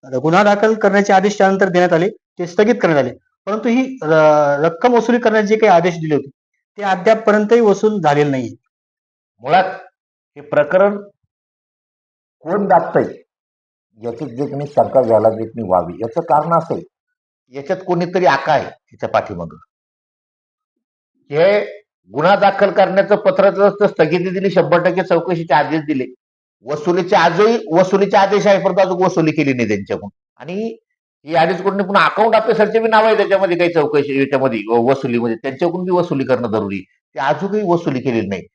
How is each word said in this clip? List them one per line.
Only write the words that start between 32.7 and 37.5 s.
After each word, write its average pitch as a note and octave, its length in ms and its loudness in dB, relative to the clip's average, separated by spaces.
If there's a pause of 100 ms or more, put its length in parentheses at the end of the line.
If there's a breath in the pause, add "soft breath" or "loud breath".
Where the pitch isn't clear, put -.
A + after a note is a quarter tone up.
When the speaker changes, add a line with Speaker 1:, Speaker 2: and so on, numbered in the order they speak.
Speaker 2:
बी A3+ 80 -2
नाव A3 180 4
आहे A3 120 2
त्याच्यामध्ये, F#3+ 400 0
काही E3+ 160 0
चौकशी C#3+ 460 0
याच्यामध्ये, C3 400 0 (100)
व-, A#2 200 2
वसुलीमध्ये, A#2+ 460 -2
त्यांच्याकडून E3+ 480 -6
बी F3+ 80 -4
वसुली E3+ 320 -2
करणं B2 240 -2
जरुरी G2+ 280 -4
आहे. F#2 100 -10 (300)
ते D3 40 -10
अजूनही F3+ 520 -2